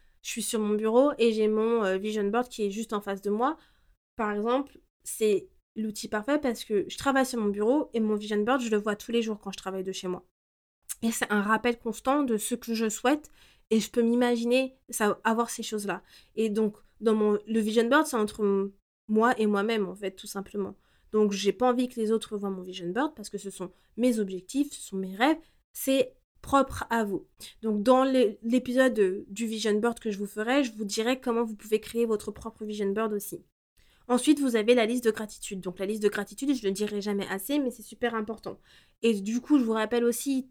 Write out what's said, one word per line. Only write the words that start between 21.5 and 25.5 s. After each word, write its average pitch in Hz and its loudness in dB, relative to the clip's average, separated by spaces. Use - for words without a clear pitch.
pas 240 2
envie 247 2
que 240 -8
les 214 0
autres 220 -2
voient 202 -6
mon 185 -8
vision 185 -8
board 269 -2
parce 208 -16
que 202 -8
ce 196 -12
sont 185 -10
mes 226 2
objectifs, 202 -4
ce - -16
sont - -10
mes 190 -6
rêves, 294 2